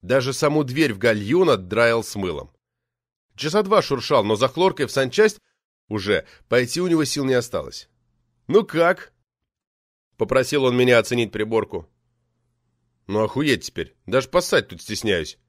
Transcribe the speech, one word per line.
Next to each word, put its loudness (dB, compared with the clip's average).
Даже -2
саму 0
дверь 0
в -10
гальюн 2
отдраил 2
с -12
мылом. -6
Часа -2
два 2
шуршал, 0
но 2
за 2
хлоркой 0
в -10
санчасть 0
уже -2
пойти 0
у -2
него 2
сил -4
не 0
осталось. -6
"Ну 4
как?" 0
попросил 0
он 2
меня 6
оценить -2
приборку. -4
"Ну 0
охуеть -2
теперь, -10
даже -2
поссать 0
тут -20
стесняюсь. -4